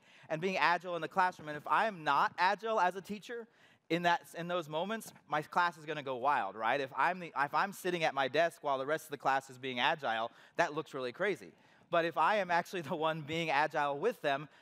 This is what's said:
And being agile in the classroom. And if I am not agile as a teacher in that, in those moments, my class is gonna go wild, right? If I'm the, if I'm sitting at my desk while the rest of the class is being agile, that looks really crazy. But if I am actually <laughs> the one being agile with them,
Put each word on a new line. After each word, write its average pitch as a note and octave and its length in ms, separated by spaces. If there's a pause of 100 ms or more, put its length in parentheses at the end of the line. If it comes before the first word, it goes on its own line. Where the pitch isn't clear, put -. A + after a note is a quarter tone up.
(280)
And D#3 120
being F#3 180
agile E3+ 380
in D#3+ 60
the D#3 60
classroom. F3+ 400
And D3 80
if C#3+ 100
I E3+ 200
am F3+ 180
not D3+ 340
agile G#3 420
as F3+ 160
a G3 40
teacher A3 460 (420)
in E3+ 140
that, E3+ 200 (140)
in E3+ 120
those F3 200
moments, F#3+ 440 (160)
my D3+ 140
class E3+ 360
is D3+ 80
gonna D3+ 160
go C3 140
wild, A#2 400
right? A2+ 240
If C3 160
I'm E3+ 220
the, E3+ 180
if C#3+ 180
I'm F#3 180
sitting F3 320
at C#3 80
my C3+ 160
desk D#3 340
while C#3 160
the C3+ 80
rest D#3 200
of - 60
the C#3 60
class C3+ 320
is B2+ 80
being B2+ 220
agile, B2+ 500 (260)
that E3 180
looks D3+ 180
really B2+ 200
crazy. D#3+ 400 (380)
But E3+ 140
if E3 120
I E3+ 200
am F3+ 160
actually E3+ 300
<laughs> C#3 100
the - 20
one D#3+ 280
being D#3+ 280
agile C#3+ 480
with G#3 220
them, C#3+ 280 (140)